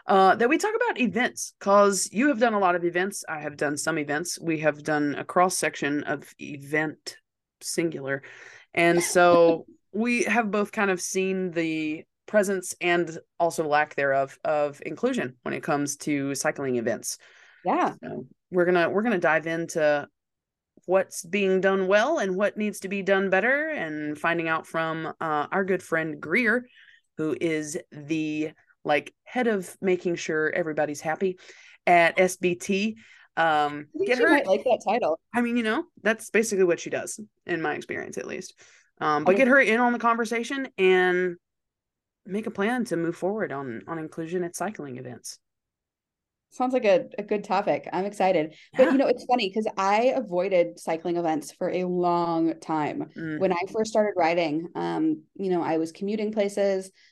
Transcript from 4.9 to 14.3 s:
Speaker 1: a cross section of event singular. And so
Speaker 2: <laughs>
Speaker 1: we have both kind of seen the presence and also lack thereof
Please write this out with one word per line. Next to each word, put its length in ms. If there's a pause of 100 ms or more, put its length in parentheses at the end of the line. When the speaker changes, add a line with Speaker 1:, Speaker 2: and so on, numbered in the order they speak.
Speaker 1:
a 100
cross 320
section 460
of 360
event 800 (440)
singular. 640 (500)
And 300
so 640 (140)
Speaker 2:
<laughs> 120
Speaker 1:
we 320
have 280
both 200
kind 180
of 120
seen 500
the 540 (200)
presence 540
and 400 (200)
also 280
lack 280
thereof 500